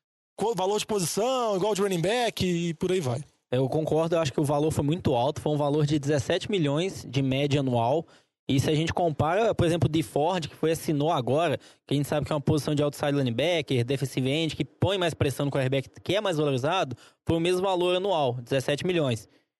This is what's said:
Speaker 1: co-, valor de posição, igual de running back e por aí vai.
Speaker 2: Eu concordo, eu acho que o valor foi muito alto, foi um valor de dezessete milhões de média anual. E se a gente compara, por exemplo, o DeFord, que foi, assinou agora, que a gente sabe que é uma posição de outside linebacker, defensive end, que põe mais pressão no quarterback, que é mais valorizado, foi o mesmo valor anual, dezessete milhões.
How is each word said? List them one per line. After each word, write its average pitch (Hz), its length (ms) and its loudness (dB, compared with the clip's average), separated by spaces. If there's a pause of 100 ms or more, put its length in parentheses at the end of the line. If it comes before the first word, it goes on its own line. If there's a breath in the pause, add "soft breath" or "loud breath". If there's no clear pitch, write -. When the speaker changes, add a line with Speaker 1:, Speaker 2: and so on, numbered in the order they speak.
(360)
Speaker 1:
co-, 220 180 -2
valor 190 240 0
de - 80 -4
posição, 214 720 0
igual 208 180 0
de 190 80 0
running 190 180 0
back 208 440 0
e 170 300 0
por 180 180 -2
aí 185 80 2
vai. 131 220 -2 (300)
Speaker 2:
Eu 131 160 2
concordo, 160 460 0
eu 165 60 4
acho 156 120 0
que - 80 0
o 156 40 2
valor 147 260 2
foi 151 140 0
muito 151 300 0
alto, 143 260 0
foi 151 120 -2
um 151 60 0
valor 147 260 2
de 151 140 2
dezessete 147 520 0
milhões 170 540 0
de 131 160 -2
média 139 400 2
anual. 131 460 0 (420 soft breath)
E 139 100 2
se - 120 2
a 156 40 2
gente 160 180 0
compara, 170 640 2
por 180 120 2
exemplo, 165 220 0
o - 0 -
DeFord, 156 600 -2
que - 80 -18
foi, 156 160 0
assinou 151 380 0
agora, 139 480 0 (280 loud breath)
que - 80 -2
a - 20 2
gente 143 120 -2
sabe 147 180 -2
que - 60 -6
é - 20 0
uma 151 60 -2
posição 151 340 0
de 147 80 2
outside 147 300 0
linebacker, 139 720 0
defensive 131 440 -2
end, 156 280 -2
que 147 80 -2
põe 185 340 -2
mais 175 160 0
pressão 143 320 0
no 135 60 -2
quarterback, 135 360 0 (140)
que 165 120 -2
é 208 60 0
mais 196 160 0
valorizado, 147 600 0 (300 loud breath)
foi 165 100 2
o 165 40 0
mesmo 180 220 0
valor 180 340 2
anual, 170 380 0
dezessete 135 520 -2
milhões. 151 420 0 (320 soft breath)